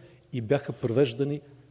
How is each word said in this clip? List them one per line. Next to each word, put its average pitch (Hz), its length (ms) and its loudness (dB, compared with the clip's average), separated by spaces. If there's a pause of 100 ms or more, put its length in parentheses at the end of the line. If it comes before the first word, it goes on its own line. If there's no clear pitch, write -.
(320)
и 127 80 -4
бяха 117 320 0
привеждани 131 680 0 (300)